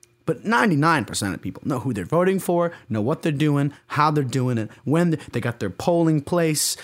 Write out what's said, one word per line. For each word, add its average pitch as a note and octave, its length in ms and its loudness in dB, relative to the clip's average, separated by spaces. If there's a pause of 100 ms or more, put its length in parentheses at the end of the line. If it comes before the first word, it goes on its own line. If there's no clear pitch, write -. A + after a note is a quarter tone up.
(260)
But - 180 -4
ninety-nine D#3+ 600 2
percent F#2+ 300 -4
of - 60 -12
people - 240 -10
know C3 140 -2
who B2 140 -4
they're G2+ 100 -4
voting F3+ 360 0
for, E3+ 340 0 (160)
know A2 120 -2
what D3 200 -2
they're E3+ 100 0
doing, C#3+ 400 2 (160)
how D3+ 240 2
they're D3 140 0
doing B2 320 0
it, G#2+ 120 -4 (140)
when E3 280 2
th-, D3+ 200 -4
they A#2+ 80 -4
got A#2 220 -4
their G#2 80 -2
polling D#3+ 520 2
place, E3 640 0